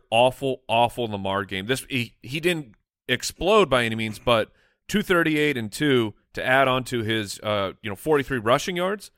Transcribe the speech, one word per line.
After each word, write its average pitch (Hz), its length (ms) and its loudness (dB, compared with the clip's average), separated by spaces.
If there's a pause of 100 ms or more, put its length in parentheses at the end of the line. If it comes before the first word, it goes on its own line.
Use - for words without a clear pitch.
awful, 127 580 2
awful 117 380 0
Lamar 98 400 -4
game." 95 220 -6
This, 131 220 -2
he, 123 320 -4
he 135 180 -10
didn't 156 340 -4 (340)
explode 170 600 2
by 123 160 2
any 113 100 -2
means, 110 240 -6
but 117 320 2 (380)
two 208 120 0
thirty-eight 156 540 2
and 110 160 -6
two 127 440 2 (180)
to - 120 -8
add 131 220 4
on 127 180 0
to 117 180 -4
his, 107 380 -4
uh, 101 400 -2
you 110 80 -10
know, 98 60 -6
forty-three 143 440 0
rushing 131 360 0
yards. 185 420 -6